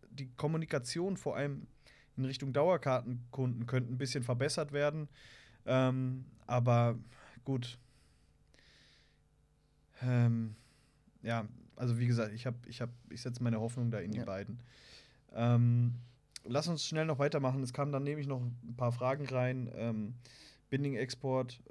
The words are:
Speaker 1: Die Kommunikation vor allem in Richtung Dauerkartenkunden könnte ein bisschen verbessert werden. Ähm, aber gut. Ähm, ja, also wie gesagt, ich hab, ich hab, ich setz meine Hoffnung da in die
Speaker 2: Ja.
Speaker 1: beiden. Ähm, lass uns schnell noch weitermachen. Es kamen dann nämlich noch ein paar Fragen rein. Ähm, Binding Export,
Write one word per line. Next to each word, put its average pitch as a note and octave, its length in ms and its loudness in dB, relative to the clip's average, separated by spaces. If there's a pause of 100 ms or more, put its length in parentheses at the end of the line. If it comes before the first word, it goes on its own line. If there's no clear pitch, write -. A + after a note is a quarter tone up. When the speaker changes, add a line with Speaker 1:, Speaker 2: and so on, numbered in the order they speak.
(120)
Speaker 1:
Die C3 240 -10
Kommunikation D#3+ 840 -2
vor - 200 -4
allem C#3+ 280 -4 (520)
in C3 80 0
Richtung C3+ 280 -4
Dauerkartenkunden B2+ 1120 0
könnte B2 260 0
ein B2+ 60 -2
bisschen C3 260 -2
verbessert C#3+ 500 0
werden. D3 360 0 (560)
Ähm, C3 600 2 (200)
aber A#2+ 540 4 (440)
gut. C3 360 -4 (2250)
Ähm, A#2 540 4 (680)
ja, A2+ 240 -2 (280)
also A#2+ 220 0
wie A#2+ 80 0
gesagt, A#2 280 2
ich A#2 120 -8
hab, A#2+ 220 -6
ich - 120 -12
hab, B2 100 -6 (200)
ich - 120 -12
setz B2 180 -6
meine A#2+ 200 2
Hoffnung A#2+ 300 -2
da G#2+ 100 -2
in F#2 120 -4
die B2+ 80 -2
Speaker 2:
Ja. A#2 60 -4
Speaker 1:
beiden. G2+ 360 -6 (720)
Ähm, A#2+ 600 4 (480)
lass C#3+ 240 -2
uns D#3+ 180 -2
schnell D#3+ 200 -2
noch D#3 140 0
weitermachen. C#3 440 2
Es B2 100 -4
kamen C#3+ 180 -2
dann C#3 120 -2
nämlich C#3+ 240 -2
noch C3 140 -2
ein A#2+ 360 -6
paar B2 140 2
Fragen C3 340 0
rein. B2+ 480 0
Ähm, A2 400 -2 (560)
Binding C#3 260 0
Export, B2+ 640 -2 (100)